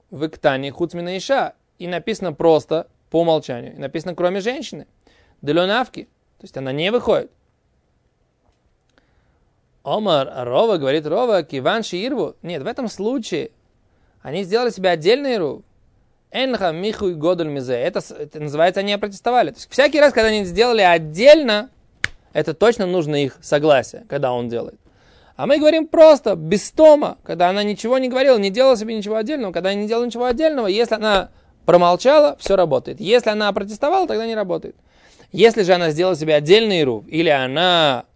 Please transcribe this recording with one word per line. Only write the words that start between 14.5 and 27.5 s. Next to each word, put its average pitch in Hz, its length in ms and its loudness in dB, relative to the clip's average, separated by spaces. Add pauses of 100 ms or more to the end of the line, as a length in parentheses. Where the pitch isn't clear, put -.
себе 185 200 -2
отдельный 240 440 0
ирув. 139 280 -4 (680)
Энха 214 400 -2
михуй 185 440 -4
годуль 165 340 -2
мизе. 131 260 -6
Это 170 260 -4
с-, - 120 -12
это 147 260 -14
называется, 156 420 0
они 202 120 -4
опротестовали. 208 580 -2
То - 60 -16
есть - 140 -20
всякий 285 280 2
раз, 285 140 6
когда 220 160 2
они 214 160 0
сделали 214 380 0
отдельно, 208 880 2 (640)
это 156 220 -4
точно 220 320 2
нужно 151 360 -2
их 131 200 -6
согласие, 147 640 0
когда 139 240 -4
он 120 160 -6
делает. 117 300 -8 (580)
А 139 100 -6
мы 285 120 2
говорим 311 280 2
просто, 311 480 6
без 165 360 -4
тома, 302 540 6
когда 170 240 0
она 202 140 -2